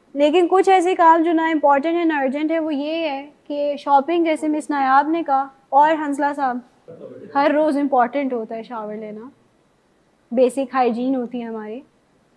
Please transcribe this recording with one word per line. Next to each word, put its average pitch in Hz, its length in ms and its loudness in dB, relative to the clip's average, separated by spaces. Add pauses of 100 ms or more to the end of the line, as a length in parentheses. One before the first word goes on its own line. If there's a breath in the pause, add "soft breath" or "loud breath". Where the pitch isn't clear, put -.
(160)
लेकिन 302 320 4
कुछ 370 220 2
ऐसे 370 260 4
काम 330 280 6
जो 339 100 0
ना 320 140 0
important 302 480 2
है 349 100 0
ना 311 140 0
urgent 285 320 -2
है, 330 80 0
वो 320 120 -4
ये 294 240 -4 (140)
है 269 140 -6
कि 294 540 -6
shopping, 294 480 0
जैसे 311 220 -2
miss 302 220 -4
नायाब 285 420 2
ने 330 120 -2
कहा, 277 260 -2 (220)
और 294 240 4
हंसला 285 380 -2
साहब, 254 280 -4 (760)
हर 285 160 2
रोज़ 302 280 2
important 269 540 0
होता 226 220 -6
है 226 80 -10
shower 214 320 -10
लेना, 214 360 -14 (1000)
Basic 254 420 0
hygiene 247 400 0
होती 247 240 -6
है 233 80 -10
हमारी, 220 360 -12 (540)